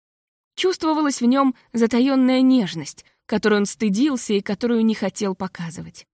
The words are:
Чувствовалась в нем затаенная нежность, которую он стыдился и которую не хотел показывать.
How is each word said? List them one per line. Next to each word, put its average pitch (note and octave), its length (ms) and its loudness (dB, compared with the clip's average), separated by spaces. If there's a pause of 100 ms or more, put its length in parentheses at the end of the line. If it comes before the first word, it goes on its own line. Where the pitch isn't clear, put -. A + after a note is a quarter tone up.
(560)
Чувствовалась D#4 640 0
в A#3+ 40 0
нем C4 300 2 (180)
затаенная B3+ 720 2
нежность, F#3+ 600 0 (220)
которую G#3+ 340 2
он G3+ 60 0
стыдился A3+ 680 -2
и G3+ 80 0
которую A3+ 420 -2
не A3 100 2
хотел G3 400 -4
показывать. E3+ 800 -12